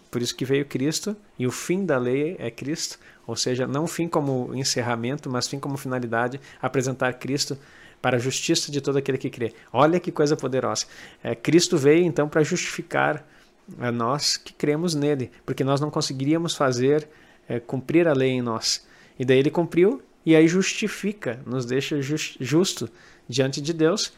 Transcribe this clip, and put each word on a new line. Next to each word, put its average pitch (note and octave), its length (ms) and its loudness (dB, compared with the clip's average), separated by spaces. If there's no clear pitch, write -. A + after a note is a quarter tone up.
Por B2 100 -4
isso A#2 140 -4
que - 80 -6
veio C#3 220 0
Cristo, D#3 500 -4
e B2+ 80 0
o A#2+ 40 0
fim F#3 340 -2
da C#3+ 120 2
lei C3+ 400 0
é A#2 140 -6
Cristo, - 480 -8
ou A#2 120 -6
seja, B2+ 280 0
não C#3 200 -2
o - 20 -6
fim E3+ 220 -4
como C3 440 -2
encerramento, B2 760 -2
mas B2 180 -4
fim C#3 120 -8
como C#3 180 -6
finalidade, B2 640 -2
apresentar C3 520 -2
Cristo C3+ 440 -4
para B2+ 160 2
a - 20 2
justiça D3+ 500 -2
de C#3+ 120 -4
todo C#3 160 0
aquele C3+ 200 0
que C3 120 -6
crê. A#2 240 -6
Olha D#3 260 6
que F3 140 -2
coisa D3+ 240 2
poderosa. B2+ 500 -2
É, A#2 100 -4
Cristo E3 440 4
veio, D3 260 6
então, D3+ 240 0
para D#3 160 2
justificar D3 840 -2
a A#2+ 140 -2
nós A#2+ 420 -2
que - 160 -16
cremos D#3 420 0
nele, C#3+ 380 0
porque C3+ 180 -2
nós C#3 160 2
não D3+ 100 -2
conseguiríamos D3+ 640 -2
fazer, C3+ 540 2
é, A#2+ 120 -4
cumprir D3 480 0
a D3+ 60 4
lei C3 180 2
em B2+ 100 0
nós. A2+ 440 -4
E C3 60 -2
daí C3 120 6
ele C#3 140 4
cumpriu, F3 500 2
e D#3+ 100 8
aí D#3+ 120 10
justifica, F#3 1000 -2
nos B2 200 -4
deixa C#3 360 -2
jus-, D3+ 380 -4
justo C3 500 0
diante C3+ 340 0
de D#3 120 -4
Deus D#3+ 440 2